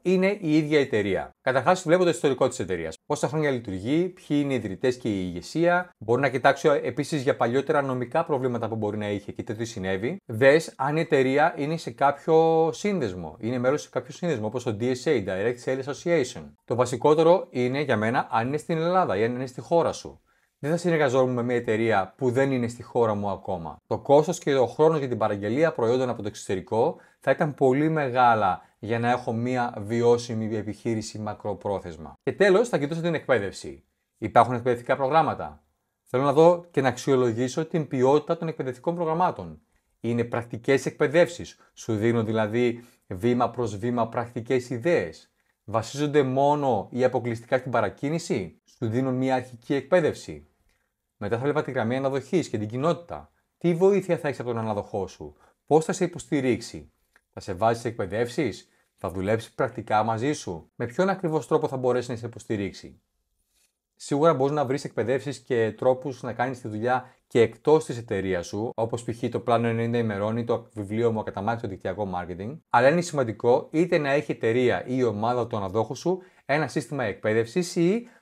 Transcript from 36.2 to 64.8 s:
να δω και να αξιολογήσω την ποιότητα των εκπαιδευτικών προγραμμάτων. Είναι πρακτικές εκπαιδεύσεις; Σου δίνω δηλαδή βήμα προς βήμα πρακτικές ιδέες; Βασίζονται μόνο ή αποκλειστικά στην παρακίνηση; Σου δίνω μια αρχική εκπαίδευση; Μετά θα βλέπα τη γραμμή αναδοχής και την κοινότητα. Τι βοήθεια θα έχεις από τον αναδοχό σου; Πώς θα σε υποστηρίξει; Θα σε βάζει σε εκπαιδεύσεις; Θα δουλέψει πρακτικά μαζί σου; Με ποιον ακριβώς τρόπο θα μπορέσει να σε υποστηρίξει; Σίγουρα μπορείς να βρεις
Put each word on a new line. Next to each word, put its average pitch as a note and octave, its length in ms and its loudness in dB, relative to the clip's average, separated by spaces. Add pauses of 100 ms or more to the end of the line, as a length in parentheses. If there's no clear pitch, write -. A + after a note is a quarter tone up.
να C#3+ 100 2
δω E3+ 380 6
και - 100 0
να C3+ 80 2
αξιολογήσω B2 760 0
την D#3 240 -4
ποιότητα C#3 480 2
των E3 120 -6
εκπαιδευτικών D#3 460 -6
προγραμμάτων. D#3+ 640 -2 (400)
Είναι A#2 240 -2
πρακτικές A#2+ 640 -2
εκπαιδεύσεις; D3+ 720 0 (160)
Σου - 220 -4
δίνω A#2 260 2
δηλαδή A2 640 0 (220)
βήμα B2 440 0
προς A#2 260 -4
βήμα A#2 320 -2
πρακτικές B2 640 -4
ιδέες; A#2+ 600 -2 (320)
Βασίζονται C#3 580 0
μόνο C3+ 680 0
ή B2 140 0
αποκλειστικά A#2+ 540 -2
στην B2+ 120 -6
παρακίνηση; A#2+ 880 -4 (160)
Σου A#2 120 -4
δίνω B2+ 240 0
μια C3 220 0
αρχική B2+ 400 -4
εκπαίδευση; C3+ 720 0 (720)
Μετά G#2+ 200 -4
θα A#2+ 60 -4
βλέπα D3 200 -2
τη D3 80 -8
γραμμή B2 260 -2
αναδοχής C3+ 520 -2
και A#2 100 -6
την G#2+ 100 -4
κοινότητα. B2 640 -4 (260)
Τι E3+ 160 2
βοήθεια F#3 440 2
θα D3+ 100 -4
έχεις C3 120 -6
από A#2+ 80 -6
τον A#2 100 -4
αναδοχό G#2 480 -4
σου; D2+ 300 -16 (300)
Πώς D#3 180 4
θα - 80 -4
σε F3+ 120 -2
υποστηρίξει; B2+ 880 -4 (400)
Θα - 80 -14
σε G2+ 120 -10
βάζει A2+ 280 0
σε B2 80 -4
εκπαιδεύσεις; A2+ 800 -4 (340)
Θα F#2+ 80 -6
δουλέψει G2 440 -2
πρακτικά A2 480 0
μαζί A2+ 300 -2
σου; F2+ 420 -10
Με A#2+ 120 -6
ποιον F3+ 220 0
ακριβώς E3+ 380 -2
τρόπο D#3 220 2
θα C3+ 80 -6
μπορέσει B2 340 0
να B2 60 -6
σε A#2 100 -10
υποστηρίξει; G2+ 760 -8 (920)
Σίγουρα D3+ 400 2
μπορείς C#3 200 0
να D3 100 0
βρεις C3 200 -2